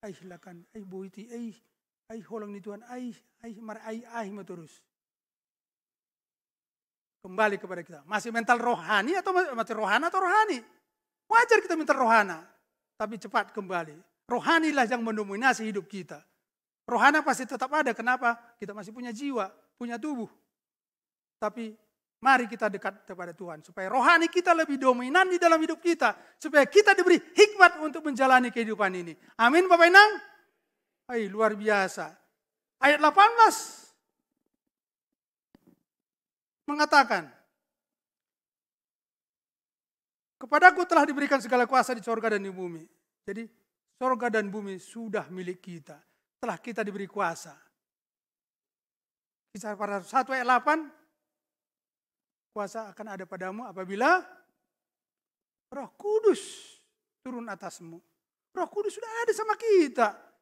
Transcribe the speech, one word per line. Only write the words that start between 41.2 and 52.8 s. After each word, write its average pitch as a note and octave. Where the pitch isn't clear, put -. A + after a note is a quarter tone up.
segala B3
kuasa B3+
di A#3+
sorga A3+
dan G#3
di G3
bumi." F3+
Jadi, G3+
sorga B3
dan G#3+
bumi G3
sudah G#3
milik F3+
kita. D#3+
Telah A3
kita A#3
diberi G3+
kuasa. F3+
Kisah G#3
para G3+
satu B3
ayat B3+
delapan, D4
"Kuasa G#3